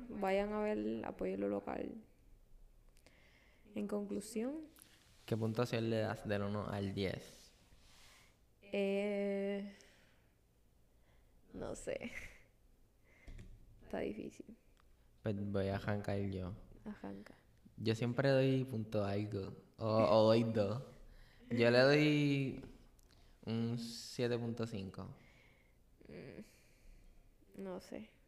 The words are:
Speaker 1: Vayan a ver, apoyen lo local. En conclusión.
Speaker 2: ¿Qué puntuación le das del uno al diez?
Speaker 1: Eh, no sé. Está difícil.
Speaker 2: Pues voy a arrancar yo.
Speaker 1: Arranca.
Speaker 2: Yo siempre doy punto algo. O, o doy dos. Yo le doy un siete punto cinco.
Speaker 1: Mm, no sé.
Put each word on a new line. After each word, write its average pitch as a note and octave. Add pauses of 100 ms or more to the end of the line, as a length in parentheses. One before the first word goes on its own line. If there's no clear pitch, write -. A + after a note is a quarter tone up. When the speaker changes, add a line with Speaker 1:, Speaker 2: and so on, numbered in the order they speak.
Speaker 1:
Vayan G3+
a G#3+
ver, G#3+
apoyen F#3+
lo -
local. - (1800)
En G#3
conclusión. G#3 (720)
Speaker 2:
¿Qué A2+
puntuación A2+
le A2+
das G#2+
del G2+
uno G2+
al G2
diez? - (1080)
Speaker 1:
Eh, G3+ (1800)
no -
sé. - (1700)
Está -
difícil. - (760)
Speaker 2:
Pues G#2+
voy G2+
a G2
arrancar G2+
yo. F#2+ (320)
Speaker 1:
Arranca. G3+ (420)
Speaker 2:
Yo A2
siempre B2
doy C3
punto G#2+
algo. G2+ (240)
O, A2
o A2
doy A2+
dos. A2 (680)
Yo A#2
le B2
doy C#3+ (800)
un A#2
siete A#2+
punto A#2
cinco. F#2+ (1000)
Speaker 1:
Mm, -
no F#3+
sé. - (180)